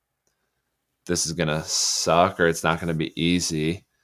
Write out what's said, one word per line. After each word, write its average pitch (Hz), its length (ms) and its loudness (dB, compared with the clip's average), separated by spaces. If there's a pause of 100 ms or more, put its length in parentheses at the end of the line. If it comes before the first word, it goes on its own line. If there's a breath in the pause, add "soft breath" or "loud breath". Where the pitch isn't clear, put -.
(1040)
"This 87 200 -2
is 82 80 -6
gonna 78 300 -2
suck," - 760 2
or 87 80 6
"It's 82 160 0
not 80 160 0
gonna 85 140 -4
be 78 280 -6
easy." 85 640 -2 (180)